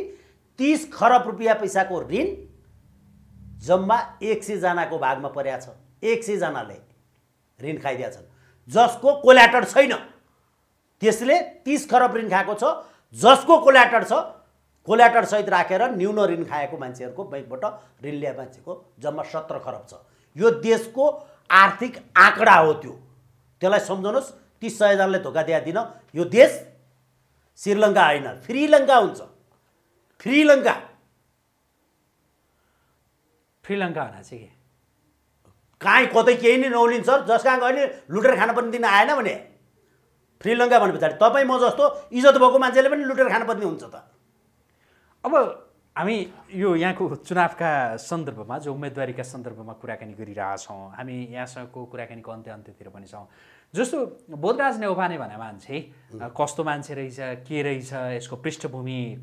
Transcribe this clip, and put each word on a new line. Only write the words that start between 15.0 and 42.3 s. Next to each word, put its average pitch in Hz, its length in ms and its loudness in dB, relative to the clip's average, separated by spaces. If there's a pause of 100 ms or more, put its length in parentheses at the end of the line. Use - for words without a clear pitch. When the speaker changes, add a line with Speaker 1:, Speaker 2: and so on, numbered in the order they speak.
Speaker 1:
सहित 208 240 -4
राखेर 185 340 0
न्यून 214 360 -2
ऋण 170 260 -2
खाएको 143 340 -8
मान्छेहरूको, 127 460 -14
ब्याङ्कबाट 135 400 -12 (400)
ऋण 147 100 -10
ल्याए 143 220 -8
मान्छेको - 640 -18
जम्मा 147 240 -8
सत्र 156 360 -12
खरब 123 320 -14
छ। - 40 -20 (420)
यो 214 140 2
देशको 233 800 -2 (220)
आर्थिक 196 640 2
आँकडा 196 380 6
हो 160 180 6
त्यो, - 180 -12 (720)
त्यसलाई 196 200 2
सम्झाउनुहोस्। 202 520 -6 (280)
तिस 226 180 -10
सयजनाले 196 400 2
धोका 151 240 -4
दिया 156 180 -2
दिन 165 180 -6 (360)
यो 165 100 -4
देश 226 260 6 (1080)
श्रीलङ्का 202 500 2
होइन, 135 360 -4
श्रीलङ्का 277 540 2
हुन्छ, 208 240 0 (1000)
श्रीलङ्का। 269 520 4 (3000)
Speaker 2:
श्रीलङ्का 180 380 -6
हुन 110 200 -16
चाहिँ 113 220 -20
के? 85 60 -20 (1300)
Speaker 1:
काहीँ 226 260 4
कतै 233 280 4
केही 240 240 4
नै 262 100 0
नउलिन्छ, 233 420 0
जस 247 320 2
कहाँ 254 180 2
गयो 247 100 0
नि 277 140 -2 (260)
लुटेर 226 260 2
खान 226 160 0
पनि 233 180 -4
दिन 233 140 -4
आएन 220 300 2
भने 214 200 -4 (1080)
श्रीलङ्का 240 360 4
भने 196 140 2
पछाडि 156 220 -2
तपाईँ 247 300 4
म 254 140 0
जस्तो 254 540 0
इज्जत 262 220 6